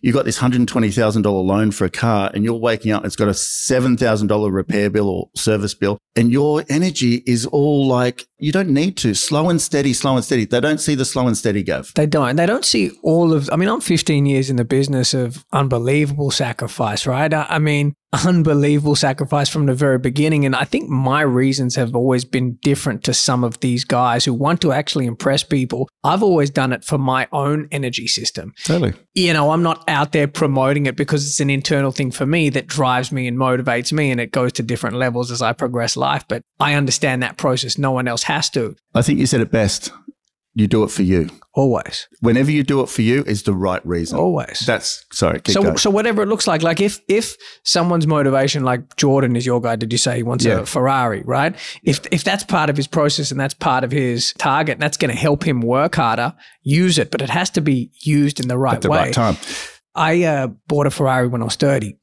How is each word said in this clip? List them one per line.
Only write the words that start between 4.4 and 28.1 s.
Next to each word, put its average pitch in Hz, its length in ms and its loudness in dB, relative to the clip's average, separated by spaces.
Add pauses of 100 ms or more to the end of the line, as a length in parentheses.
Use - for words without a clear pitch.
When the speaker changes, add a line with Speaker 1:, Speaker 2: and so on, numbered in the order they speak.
Speaker 1:
repair 98 400 0
bill 104 180 0
or 92 260 -4
service 104 380 0
bill. 101 240 -4 (180)
And 117 160 4
your 147 380 2
energy 139 560 0
is 120 220 0
all 143 400 2
like, 123 400 0 (100)
you 147 140 -4
don't 190 180 0
need 151 280 0
to. 110 180 0
Slow 151 340 0
and 170 100 2
steady, 143 340 0
slow 135 220 0
and 120 80 0
steady. 120 220 0
They 120 140 0
don't 151 200 0
see 151 140 -2
the 131 120 0
slow 127 200 -2
and 117 100 2
steady, 104 280 -2
Gav. 71 320 -6
Speaker 2:
They 151 100 2
don't. 143 300 0
They 170 100 2
don't 220 200 0
see 190 260 0 (100)
all 165 320 4
of, 143 180 0
I - 40 0
mean, 180 140 2
I'm 233 120 -2
fifteen 156 460 2
years 135 240 2
in 131 60 0
the 120 80 2
business 135 500 0
of 123 280 -4 (100)
unbelievable 139 760 0
sacrifice, 117 800 -4
right? 147 260 0
I, 151 160 -2
I 165 80 0
mean, 147 360 2 (340)
unbelievable 147 680 4
sacrifice 143 540 0
from 151 160 -2
the 135 80 2
very 135 240 2
beginning. 143 480 0
And 131 100 0
I 135 100 0
think 262 240 -4
my 135 320 0
reasons 131 540 0
have 120 200 -2
always 123 300 2
been 123 360 -2
different 139 440 -2
to 170 80 0
some 123 300 0
of 117 160 -4
these 127 240 -2
guys 123 420 0
who 135 80 0
want 139 280 0
to 160 100 0
actually 139 340 -2
impress 131 380 0
people. 131 440 -2 (160)
I've 180 200 2
always 165 260 4
done 131 240 0
it - 100 -8
for - 140 -2
my 131 340 0
own 143 400 -2
energy 127 360 -4
system. - 460 -6 (120)